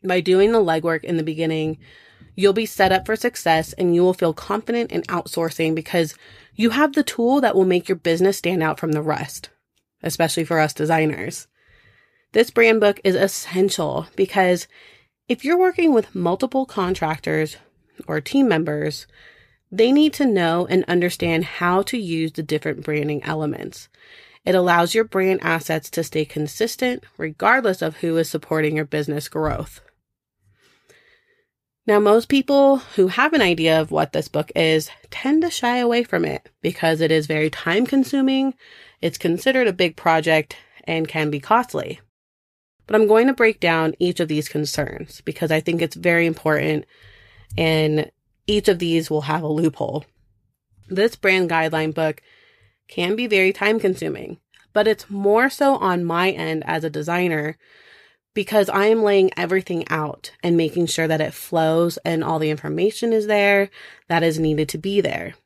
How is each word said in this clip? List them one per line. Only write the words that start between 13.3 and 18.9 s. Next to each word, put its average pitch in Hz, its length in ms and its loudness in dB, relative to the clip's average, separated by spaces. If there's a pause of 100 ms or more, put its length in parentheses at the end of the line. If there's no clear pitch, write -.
because 185 500 2 (600)
if 240 160 -4
you're 311 120 0
working 359 380 2
with 220 200 0
multiple 196 520 -2
contractors 160 880 -4 (500)
or 156 140 -4
team 277 280 0
members, 151 580 -2 (680)